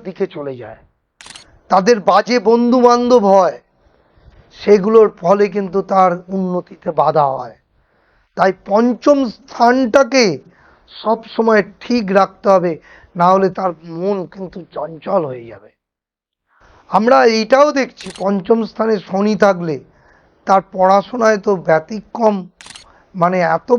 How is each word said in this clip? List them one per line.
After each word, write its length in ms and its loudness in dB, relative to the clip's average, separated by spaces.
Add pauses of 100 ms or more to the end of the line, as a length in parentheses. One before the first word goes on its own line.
দিকে 240 -8
চলে 280 -12
যায়, 240 -20 (880)
তাদের 280 2 (120)
বাজে 300 2
বন্ধু 420 2
বান্ধব 420 4 (120)
হয়, 220 2 (1000)
সেগুলোর 520 4 (120)
ফলে 260 2
কিন্তু 320 -6 (120)
তার 200 2 (160)
উন্নতিতে 640 -8 (120)
বাধা 240 2 (100)
হয়। 200 -14 (840)
তাই 140 2 (180)
পঞ্চম 480 0 (120)
স্থানটাকে 960 0 (640)
সব 280 -4 (160)
সময় 260 2 (180)
ঠিক 320 -4
রাখতে 380 0
হবে, 240 2 (420)
না 160 2
হলে 260 2
তার 140 -4 (200)
মন 260 -4 (160)
কিন্তু 260 -16 (140)
চঞ্চল 520 -6
হয়ে 260 -14
যাবে। 200 -20 (1200)
আমরা 260 2 (200)
এইটাও 340 2
দেখছি 360 -6 (120)
পঞ্চম 460 -2
স্থানে 340 -4
শনি 380 -4
থাকলে 400 -2 (720)
তার 140 2 (120)
পড়াশোনায় 720 0
তো 60 0 (160)
ব্যতিক্রম, 680 -2 (800)
মানে 220 -2 (180)
এত 240 -8